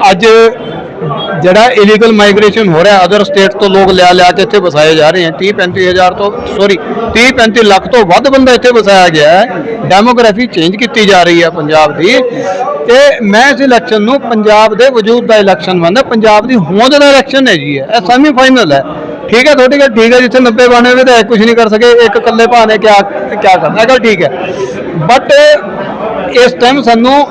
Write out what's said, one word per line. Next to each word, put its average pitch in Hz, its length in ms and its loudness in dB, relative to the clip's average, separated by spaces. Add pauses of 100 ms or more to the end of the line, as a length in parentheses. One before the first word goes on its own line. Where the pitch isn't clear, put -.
(100)
ਅੱਜ 196 160 0 (1160)
ਜਿਹੜਾ 185 240 2
ਇਲੀਗਲ 214 460 2
ਮਾਈਗ੍ਰੇਸ਼ਨ 208 560 0
ਹੋ 165 160 2
ਰਿਹਾ, 196 200 2
other 202 160 0
state 196 380 -2
ਤੋਂ 202 120 0
ਲੋਕ 190 200 2
ਲਿਆ 185 220 2
ਲਿਆ 180 180 2
ਕੇ 180 120 0
ਇੱਥੇ 208 160 -2
ਵਸਾਏ 160 360 0
ਜਾ 156 160 2
ਰਹੇ 180 140 0
ਹੈ, 165 60 -2
ਤੀਹ 190 240 -4
ਪੈਂਤੀ 185 340 -2
ਹਜ਼ਾਰ 180 260 0
ਤੋਂ, 202 180 -4 (140)
ਸੌਰੀ, 190 320 -2 (360)
ਤੀਹ 240 180 0
ਪੈਂਤੀ 233 300 0
ਲੱਖ 190 260 0
ਤੋਂ 247 120 2
ਵੱਧ 208 280 0
ਬੰਦਾ 262 240 2
ਇੱਥੇ 247 220 0
ਵਸਾਇਆ 190 340 2
ਗਿਆ 156 220 0
ਹੈ। 185 340 -2 (220)
ਡੈਮੋਗ੍ਰਾਫੀ 226 600 0
ਚੇਂਜ 180 300 -4
ਕੀਤੀ 226 280 -2
ਜਾ 185 180 2
ਰਹੀ 170 200 0
ਹੈ 165 80 0
ਪੰਜਾਬ 156 460 -2
ਦੀ। 214 220 0 (680)
ਤੇ 269 340 2
ਮੈਂ 226 320 0
ਇਸ 233 60 -6
ਇਲੈਕਸ਼ਨ 233 420 0
ਨੂੰ 254 180 -2
ਪੰਜਾਬ 214 540 0
ਦੇ 233 160 2
ਵਜੂਦ 226 360 -2
ਦਾ 220 100 2
ਇਲੈਕਸ਼ਨ 185 400 0
ਮੰਨਦਾ, 175 260 0
ਪੰਜਾਬ 220 440 0
ਦੀ 254 80 -2
ਹੋਂਦ 220 440 0
ਦਾ 285 120 4
ਇਲੈਕਸ਼ਨ 269 380 0
ਹੈ 208 60 0
ਜੀ 143 220 -4
ਇਹ, 135 60 -6
ਇਹ 226 240 -2
ਸੈਮੀਫਾਈਨਲ 254 680 2
ਹੈ। 139 100 0 (460)
ਠੀਕ 254 200 0
ਹੈ, 294 60 4
ਤੁਹਾਡੀ 262 260 2
ਗੱਲ 277 80 2
ਠੀਕ 226 260 2
ਹੈ, 247 60 4
ਜਿੱਥੇ 254 200 0
ਨੱਬੇ 247 280 2
ਬਾਨਵੇਂ 247 280 2
ਵਿਧਾਇਕ 254 300 2
ਕੁਛ 233 120 0
ਨਹੀਂ 226 180 2
ਕਰ 226 120 2
ਸਕੇ, 220 240 2
ਇੱਕ 233 240 2
ਇਕੱਲੇ 226 300 0
ਭਾ 233 180 2
ਨੇ 214 140 0
ਕਿਆ, 208 240 2 (400)
ਕਿਆ 190 140 2
ਕਰਨਾ, 165 260 -2
ਇਹ 233 60 0
ਗੱਲ 254 100 2
ਠੀਕ 208 240 0
ਹੈ। 135 260 -6 (520)
But 240 320 0 (1120)
ਇਸ 247 80 0
ਟਾਈਮ 262 300 -2
ਸਾਨੂੰ 247 480 0